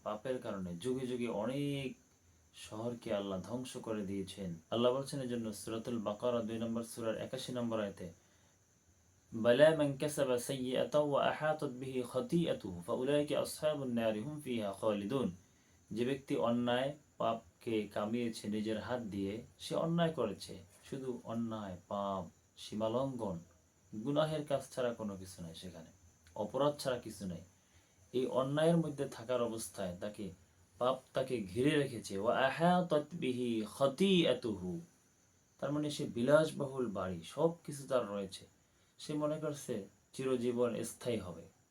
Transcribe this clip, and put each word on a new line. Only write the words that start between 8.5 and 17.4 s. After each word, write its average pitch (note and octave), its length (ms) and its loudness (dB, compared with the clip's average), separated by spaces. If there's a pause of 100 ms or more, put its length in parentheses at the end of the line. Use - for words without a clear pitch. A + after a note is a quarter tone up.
"বালা C3 440 8
মান C#3+ 220 2
কাসাবা C#3 400 0
সাইয়্যাতাও B2+ 720 2
ওয়া C3 180 4
আহাতাত D3+ 420 0
বিহি B2+ 320 -4 (100)
খাতিআতুহু B2+ 680 0
ফাউলাইকা C#3+ 600 2
আসহাবুন C#3 520 -2
নারি A2 280 2
হুম G2+ 200 -6
ফিহা A2+ 320 -2
খালিদুন।" G#2 640 0 (560)
যে A2+ 120 0
ব্যক্তি C#3 320 -2
অন্যায় A#2+ 640 2 (200)
পাপকে A2+ 720 -2